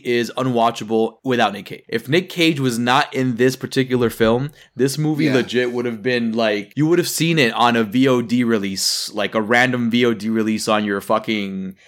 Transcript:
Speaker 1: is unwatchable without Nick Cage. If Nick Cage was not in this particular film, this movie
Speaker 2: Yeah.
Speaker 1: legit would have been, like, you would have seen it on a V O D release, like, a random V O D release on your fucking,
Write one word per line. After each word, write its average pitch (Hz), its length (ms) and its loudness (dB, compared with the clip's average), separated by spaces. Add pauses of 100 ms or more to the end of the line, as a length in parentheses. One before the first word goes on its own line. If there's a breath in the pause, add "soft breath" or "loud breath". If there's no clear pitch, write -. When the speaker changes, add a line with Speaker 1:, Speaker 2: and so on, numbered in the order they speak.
Speaker 1:
is 120 320 0
unwatchable 113 880 0
without 117 300 2
Nick 101 140 -12
Cage. - 200 -16
If 117 220 -6
Nick 185 180 0
Cage 165 320 0
was 127 180 0
not 123 360 2
in 127 240 0
this 131 180 2
particular 127 540 0
film, 117 420 0 (240 soft breath)
this 135 220 0
movie 156 280 0
Speaker 2:
Yeah. 131 100 2
Speaker 1:
legit 120 360 0
would 120 140 -4
have 113 180 -6
been, 117 300 0
like, 107 420 -2
you 143 120 2
would 170 120 4
have 170 80 0
seen 160 320 0
it 120 140 2
on 117 240 2
a 117 80 4
V 127 240 2
O 123 120 2
D 120 220 0
release, 101 680 -2
like, 101 220 -4
a 110 60 0
random 120 480 2
V 120 160 2
O 117 80 4
D 104 160 -6
release 110 380 0
on 107 160 0
your 101 160 -2
fucking, 98 760 -4 (120 soft breath)